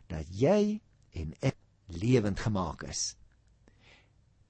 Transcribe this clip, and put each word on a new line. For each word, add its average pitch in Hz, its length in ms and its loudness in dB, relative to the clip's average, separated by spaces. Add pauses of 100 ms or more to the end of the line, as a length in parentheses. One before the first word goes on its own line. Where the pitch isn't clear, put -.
dat 80 220 -6
jy 208 520 2 (300)
en 151 300 -8
ek 131 160 0 (300)
lewend 101 520 2
gemaak 90 440 -2
is. - 320 -6 (1300)